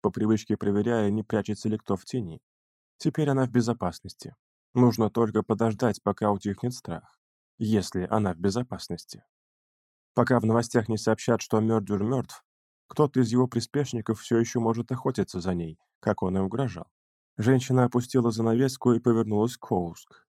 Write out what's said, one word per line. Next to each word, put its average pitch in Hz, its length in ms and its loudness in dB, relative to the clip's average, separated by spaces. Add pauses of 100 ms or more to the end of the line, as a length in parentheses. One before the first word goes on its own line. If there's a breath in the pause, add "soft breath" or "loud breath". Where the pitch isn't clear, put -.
по 101 100 0
привычке 107 460 0
проверяя, 104 540 0
не 107 120 -2
прячется 107 460 -4
ли 107 80 -2
кто 107 200 -4
в - 80 -8
тени. 90 360 -8 (560)
Теперь 156 320 -2
она 135 160 2
в 123 60 -2
безопасности. 113 840 -2 (400)
Нужно 117 360 4
только 107 340 0
подождать, 110 580 0
пока 101 300 0
утихнет 101 420 -4
страх. - 440 -12 (400)
Если 98 520 -2
она 101 240 0
в 80 40 -20
безопасности. 98 840 -6 (920)
Пока - 260 4
в 104 40 -2
новостях 113 440 2
не 110 100 -2
сообщат, 110 440 0
что - 180 0
Мердер 104 420 0
мертв, 120 400 -6 (460)
кто-то 135 320 2
из 113 100 2
его 123 160 4
приспешников 120 720 -4
все - 180 0
еще 117 220 0
может 113 300 -2
охотиться 123 500 -4
за 90 140 -2
ней, 82 240 -6 (220)
как - 220 0
он 92 140 -2
и 95 40 0
угрожал. 98 460 -4 (500)
Женщина 127 480 4
опустила 123 460 2
занавеску 117 640 2
и 113 80 4
повернулась 113 560 2
к - 80 -20
Хоуск. - 720 -6